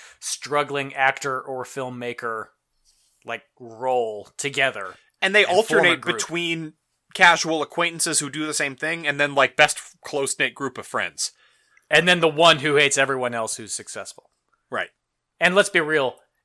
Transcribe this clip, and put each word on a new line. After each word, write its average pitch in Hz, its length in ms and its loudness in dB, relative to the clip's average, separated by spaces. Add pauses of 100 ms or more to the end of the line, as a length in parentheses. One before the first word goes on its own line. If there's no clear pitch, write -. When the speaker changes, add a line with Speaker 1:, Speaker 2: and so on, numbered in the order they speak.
(200)
Speaker 1:
struggling 139 760 -4
actor 135 460 0
or 127 240 -10
filmmaker, 120 840 -8 (800)
like, 117 180 -10 (160)
role 113 800 -4
together. 127 580 -2 (260)
Speaker 2:
And 190 140 0
they 208 100 6
Speaker 1:
And - 40 0
form - 80 2
a - 20 4
Speaker 2:
alternate 180 440 4
Speaker 1:
group. - 160 -4
Speaker 2:
between 165 560 -6 (400)
casual 165 480 4
acquaintances 165 580 -2
who 143 100 -4
do 151 160 -6
the 151 80 -6
same 139 220 -4
thing 160 320 -6
and 143 100 -2
then, 143 160 0
like, 135 220 2
best 147 220 4
f-, - 260 -18
close-knit 135 500 -2
group 135 240 -8
of - 80 -10
friends. - 460 -6 (580)
Speaker 1:
And 165 160 6
then 180 140 4
the 165 80 4
one 160 320 4
who 147 160 2
hates 143 220 4
everyone 131 360 0
else 113 220 -4
who's 107 180 -12
successful. - 560 -14 (400)
Speaker 2:
Right. 101 200 -6 (500)
Speaker 1:
And 180 160 4
let's 202 140 4
be 175 100 2
real, 151 400 0 (240)